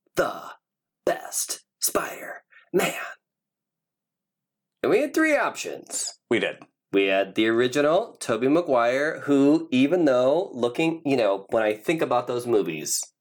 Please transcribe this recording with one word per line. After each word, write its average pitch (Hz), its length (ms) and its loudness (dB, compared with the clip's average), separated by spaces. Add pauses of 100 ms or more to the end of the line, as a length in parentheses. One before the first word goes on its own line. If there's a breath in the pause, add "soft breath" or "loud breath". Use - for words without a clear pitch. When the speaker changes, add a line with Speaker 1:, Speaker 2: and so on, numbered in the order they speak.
(160)
Speaker 1:
the 110 260 -2 (640)
best - 580 -6 (160)
Spider-Man? - 1120 -4 (1900)
And - 80 0
we 202 100 4
had 294 140 -2
three 311 220 2
options. - 840 -6 (100)
Speaker 2:
We 113 100 2
did. - 180 -4 (340)
Speaker 1:
We 98 140 2
had 95 300 0
the 110 120 2
original, 139 720 2
Tobey 120 280 -2
Maguire, 139 720 0
who, 143 500 4
even 147 340 4
though 135 480 2
looking, 165 520 -2
you 135 120 2
know, 98 320 2
when 113 140 0
I 107 100 2
think 160 280 -4
about 123 260 -2
those 123 200 -4
movies, 85 540 -2 (200)